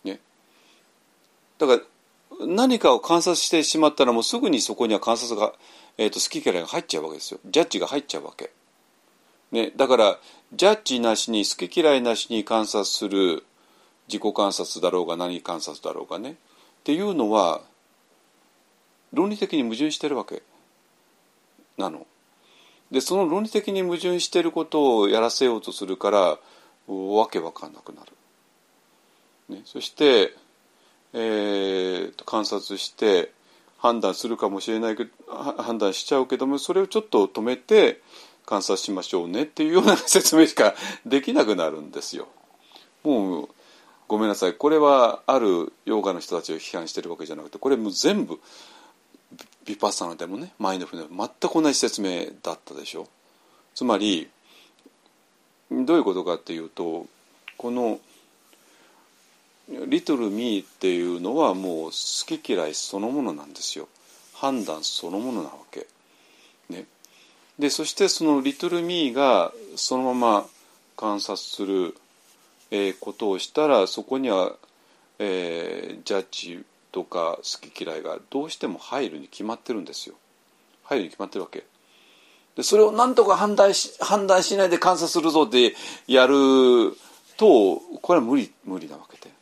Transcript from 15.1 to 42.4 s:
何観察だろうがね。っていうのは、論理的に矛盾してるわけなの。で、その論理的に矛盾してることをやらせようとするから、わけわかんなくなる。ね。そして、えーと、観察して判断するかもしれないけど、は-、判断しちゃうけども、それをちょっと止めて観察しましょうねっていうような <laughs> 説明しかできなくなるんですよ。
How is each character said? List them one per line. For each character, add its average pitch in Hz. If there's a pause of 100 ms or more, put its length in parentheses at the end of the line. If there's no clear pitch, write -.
何 87
観 85
察 73
だ 78
ろ 82
う -
が 87
ね。 127
っ 170 (480)
て 143
い 170
う 202
の 113
は、 90 (1500)
論 180
理 208
的 190
に 139
矛 113
盾 147
し -
て 147
る 135
わ 101
け - (1400)
な 95
の。 80 (840)
で、 131
そ 151
の 190
論 190
理 220
的 208
に 190
矛 175
盾 180
し -
て 175
る 165
こ 160
と 139
を 101
や 107
ら 117
せ 131
よ 120
う 104
と -
す 98
る 92
か 101
ら、 90 (480)
わ 101
け 101
わ 82
か -
ん 76
な -
く -
な -
る。 - (1400)
ね。 98
そ -
し -
て、 127 (760)
え 98
ー -
と、 -
観 107
察 98
し -
て - (460)
判 120
断 98
す -
る 113
か 107
も 98
し 113
れ 113
な 113
い 107
け 113
ど、 - (160)
は-、 -
判 113
断 101
し -
ち 147
ゃ 135
う 127
け 127
ど 131
も、 143
そ 139
れ 190
を 190
ち -
ょ -
っ 214
と 123
止 -
め 123
て 190 (440)
観 101
察 95
し -
ま 92
し -
ょ 87
う -
ね 104
っ -
て 151
い 156
う 165
よ 185
う -
な 190
<laughs> -
説 180
明 160
し -
か 107 (320)
で 131
き 226
な 208
く 107
な 82
る 78
ん 73
で 71
す -
よ。 - (760)